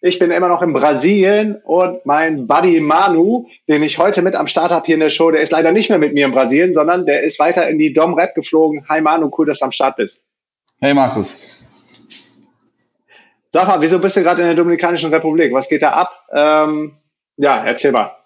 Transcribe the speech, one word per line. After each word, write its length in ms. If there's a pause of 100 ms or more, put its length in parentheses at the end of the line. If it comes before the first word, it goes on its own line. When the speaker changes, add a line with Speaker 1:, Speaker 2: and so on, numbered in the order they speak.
Speaker 1:
Ich 180
bin 120
immer 180
noch 120
in 120
Brasilien 880
und 420
mein 400
Buddy 360
Manu, 680 (220)
den 140
ich 140
heute 240
mit 140
am 120
Start 240
hab 140
hier 100
in 40
der 100
Show, 220
der 80
ist 120
leider 200
nicht 180
mehr 80
mit 160
mir 120
in 80
Brasilien, 400
sondern 320
der 180
ist 160
weiter 300
in 100
die 140
Dom 220
Rap 200
geflogen. 540
Hi 120
Manu, 360
cool, 80
dass 140
du 60
am 60
Start 240
bist. 300 (540)
Speaker 2:
Hey 140
Markus. 720 (1900)
Speaker 1:
Sag 140
mal, 120
wieso 200
bist 180
du 60
gerade 180
in 60
der 80
Dominikanischen 560
Republik? 420
Was 160
geht 140
da 80
ab? 200 (220)
Ähm, 640 (400)
ja, 260
erzähl 300
mal. 180 (140)